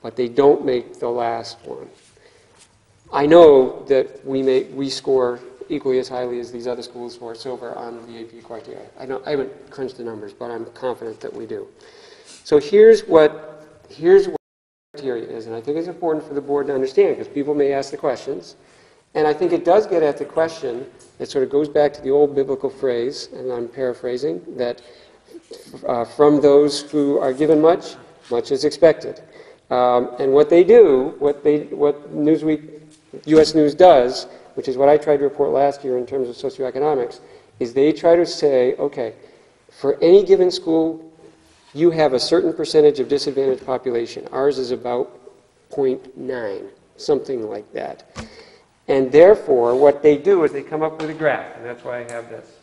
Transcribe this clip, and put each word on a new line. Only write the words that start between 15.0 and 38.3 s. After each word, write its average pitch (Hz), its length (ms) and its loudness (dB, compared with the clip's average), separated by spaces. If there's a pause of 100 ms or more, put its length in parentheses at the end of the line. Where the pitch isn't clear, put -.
is, 113 200 -14
and 113 80 -10
I 117 40 -10
think 143 180 -6
it's 170 120 -6
important 160 360 -6
for 151 80 -14
the 143 60 -4
board 139 280 -4
to 147 60 -4
understand, 135 440 0
'cause 110 100 -10
people 143 260 -4
may 143 200 0
ask 139 180 -6
the 147 60 -12
questions, 147 580 -6 (600)
and 156 120 0
I 151 60 0
think 170 180 -2
it 170 140 -2
does 208 200 4
get 170 160 -2
at 143 160 0
the 143 60 -10
question 139 640 -6 (320)
that 127 120 -12
sort 135 140 -2
of 131 60 -4
goes 147 180 -2
back 147 280 0
to - 60 -20
the 131 80 -6
old 143 240 2
biblical 135 360 -4
phrase, 123 640 -6
and 127 180 -10
I'm 120 160 -8
paraphrasing, 127 720 -6 (140)
that, 120 260 -6 (1040)
uh, 117 200 -4
"From 147 340 2
those 143 440 4
who 143 360 -2
are 135 140 -2
given 151 260 2
much, 165 360 2 (360)
much 120 220 -4
is 135 100 -4
expected." 147 580 0 (480)
Um, 123 480 0
and 135 140 -2
what 147 180 4
they 175 140 6
do, 165 560 6
what 143 240 -2
they, 151 200 0
what 147 520 -4
Newsweek, 151 640 -2 (460)
U 156 140 4
S 156 160 2
News 151 200 2
does, 135 520 4 (260)
which 123 160 -8
is 127 80 -6
what 139 100 2
I 151 80 6
tried 147 220 0
to 143 60 -2
report 143 280 -2
last 139 320 -2
year 127 140 -4
in 123 80 -6
terms 131 240 -6
of 117 60 -12
socioeconomics, 135 840 -6 (400)
is 117 140 -6
they 143 180 2
try 170 240 2
to 175 100 2
say, 135 520 0